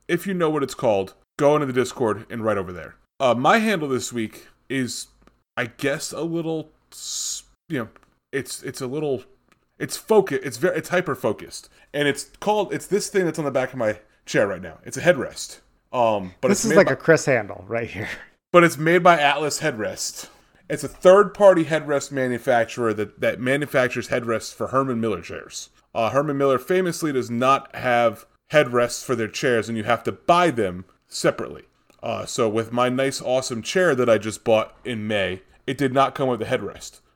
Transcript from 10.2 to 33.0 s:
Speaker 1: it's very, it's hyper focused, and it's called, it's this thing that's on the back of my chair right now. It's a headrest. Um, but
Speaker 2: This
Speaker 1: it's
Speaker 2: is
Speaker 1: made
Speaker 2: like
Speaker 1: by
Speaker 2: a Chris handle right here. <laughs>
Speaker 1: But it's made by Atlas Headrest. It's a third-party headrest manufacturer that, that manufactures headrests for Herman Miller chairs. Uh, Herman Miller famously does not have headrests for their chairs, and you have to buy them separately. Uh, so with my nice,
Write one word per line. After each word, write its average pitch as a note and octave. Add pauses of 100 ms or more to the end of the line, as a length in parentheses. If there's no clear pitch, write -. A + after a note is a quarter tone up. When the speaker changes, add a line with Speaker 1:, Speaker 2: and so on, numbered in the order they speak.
Speaker 1:
it's A#2+
very, D3
it's D#3
hyper F3
focused, - (240)
and D3
it's -
called, G3+
it's D3+
this G3
thing F3+
that's D#3+
on D3+
the C#3
back B2+
of C3
my G#2+ (260)
chair A#2
right F#2
now. E2+
It's A2
a B2+
headrest. B2+ (340)
Um, G#2+
but B2+
Speaker 2:
This -
Speaker 1:
it's -
Speaker 2:
is A2+
Speaker 1:
made D#3+
Speaker 2:
like C#3
Speaker 1:
by C#3
Speaker 2:
a C3
Chris -
handle G2+
right A2+
here. G2+
<laughs> - (340)
Speaker 1:
But F3
it's D#3+
made E3+
by E3+
Atlas C#3+
Headrest. G#2+ (400)
It's D3+
a C#3
third-party F#3
headrest D3
manufacturer A#2+
that, G2+
that A2+
manufactures B2+
headrests A#2
for A2
Herman B2+
Miller G#2
chairs. - (240)
Uh, A2+
Herman C#3+
Miller C#3
famously F3
does B2+
not B2+
have A#2+ (260)
headrests B2
for C3
their A2+
chairs, A2+
and A2+
you G#2+
have A2+
to G#2+
buy F3
them F#2+ (220)
separately. - (380)
Uh, G#2
so A#2
with A2
my B2
nice, C3+